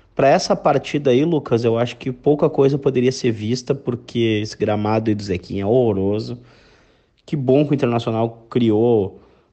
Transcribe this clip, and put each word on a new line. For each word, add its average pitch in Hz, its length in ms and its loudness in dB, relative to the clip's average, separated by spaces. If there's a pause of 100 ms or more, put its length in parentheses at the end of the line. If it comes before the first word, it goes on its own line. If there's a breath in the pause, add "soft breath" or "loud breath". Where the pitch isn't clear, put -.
(160 loud breath)
pra 135 140 4
essa 185 260 2
partida 143 560 0
aí, 131 140 4
Lucas, 131 380 0
eu 113 140 0
acho 120 200 -4
que 131 140 -8
pouca 147 380 0
coisa 139 280 2
poderia 131 340 0
ser 123 200 -2
vista, 110 440 -4
porque 117 680 -4
esse 107 160 -10
gramado 107 540 0
aí 104 40 2
do 104 60 -8
Zequinha 98 420 -6
é - 20 -4
horroroso. 113 760 0 (840 soft breath)
Que - 100 -6
bom 135 300 2
que 147 60 -4
o 143 40 2
Internacional 117 720 -2
criou 113 720 2 (320 soft breath)